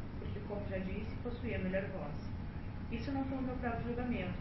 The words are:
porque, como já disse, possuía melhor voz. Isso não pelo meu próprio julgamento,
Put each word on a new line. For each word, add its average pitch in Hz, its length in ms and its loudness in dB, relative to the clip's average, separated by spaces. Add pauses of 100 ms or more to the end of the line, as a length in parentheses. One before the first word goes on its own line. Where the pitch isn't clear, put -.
(200)
porque, 196 180 0 (100)
como 202 220 0
já 190 80 2
disse, 185 440 0
possuía 240 360 0
melhor 185 240 4 (100)
voz. 190 220 -2 (760)
Isso 233 220 0
não 269 120 4
pelo 262 180 0
meu 247 140 2
próprio 233 320 0
julgamento, 240 520 0